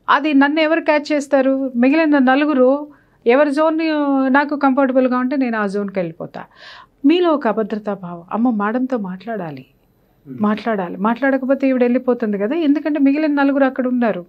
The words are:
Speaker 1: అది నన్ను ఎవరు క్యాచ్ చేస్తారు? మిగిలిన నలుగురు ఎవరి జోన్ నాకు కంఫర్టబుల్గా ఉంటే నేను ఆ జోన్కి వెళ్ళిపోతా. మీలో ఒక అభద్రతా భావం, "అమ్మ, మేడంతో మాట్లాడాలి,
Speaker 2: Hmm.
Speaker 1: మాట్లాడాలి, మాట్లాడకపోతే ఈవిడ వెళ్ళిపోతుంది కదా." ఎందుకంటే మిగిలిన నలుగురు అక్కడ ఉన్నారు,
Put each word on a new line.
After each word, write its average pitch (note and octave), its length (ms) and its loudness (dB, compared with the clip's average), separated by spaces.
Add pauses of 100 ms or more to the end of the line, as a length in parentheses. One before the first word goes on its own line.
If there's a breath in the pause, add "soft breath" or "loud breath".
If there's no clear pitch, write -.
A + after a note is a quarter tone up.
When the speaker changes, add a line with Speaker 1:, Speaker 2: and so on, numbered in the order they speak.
Speaker 1:
అది C#4+ 240 0
నన్ను C#4+ 260 4
ఎవరు D#4+ 220 2
క్యాచ్ D4+ 300 0
చేస్తారు? C4+ 640 0
మిగిలిన D4 420 2
నలుగురు C4+ 680 2 (400 soft breath)
ఎవరి C#4 240 4
జోన్ D#4 280 0 (540)
నాకు D4 220 2
కంఫర్టబుల్గా C4 640 2
ఉంటే B3+ 180 -4
నేను B3 240 -2
ఆ G3+ 80 -2
జోన్కి G3 320 -6
వెళ్ళిపోతా. E3 440 -10 (640 loud breath)
మీలో E4+ 280 4
ఒక C4 140 -2
అభద్రతా G#3+ 460 -4
భావం, F3 380 -12
"అమ్మ, A#3 180 0
మేడంతో A#3 480 -2
మాట్లాడాలి, F#3 680 -10 (640)
Speaker 2:
Hmm. C3+ 120 -10
Speaker 1:
మాట్లాడాలి, G#3 560 -2
మాట్లాడకపోతే C4 720 0
ఈవిడ C4 120 0
వెళ్ళిపోతుంది A#3+ 560 0
కదా." G#3+ 180 -2
ఎందుకంటే D4+ 440 0
మిగిలిన D4 340 2
నలుగురు C#4 320 2
అక్కడ C4 220 -2
ఉన్నారు, A3+ 420 -2